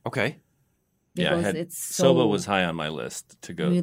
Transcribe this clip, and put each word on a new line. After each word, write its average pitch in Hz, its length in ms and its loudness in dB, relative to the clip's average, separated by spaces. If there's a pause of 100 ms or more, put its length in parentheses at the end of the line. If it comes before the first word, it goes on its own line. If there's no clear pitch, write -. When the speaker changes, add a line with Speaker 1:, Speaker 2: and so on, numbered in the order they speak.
Speaker 1:
Okay. - 320 -2 (760)
Speaker 2:
Yeah, 175 180 0
I 175 40 2
Speaker 3:
Because 175 100 0
Speaker 2:
had, 101 100 0
Speaker 3:
it's 170 220 -8
Speaker 2:
soba 135 420 2
Speaker 3:
so 123 60 4
Speaker 2:
was 101 200 0
high 98 180 2
on 82 120 -2
my 78 140 -4
list - 520 -10
to - 120 -12
go, 85 140 -2
Speaker 3:
really 175 140 2